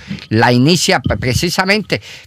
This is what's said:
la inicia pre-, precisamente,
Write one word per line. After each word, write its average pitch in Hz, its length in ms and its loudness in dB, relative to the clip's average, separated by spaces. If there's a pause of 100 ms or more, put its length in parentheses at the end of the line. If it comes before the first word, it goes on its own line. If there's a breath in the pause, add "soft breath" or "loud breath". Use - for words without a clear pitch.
(300 loud breath)
la 117 240 4
inicia 147 460 2
pre-, 117 180 -2
precisamente, 175 800 -2 (280 loud breath)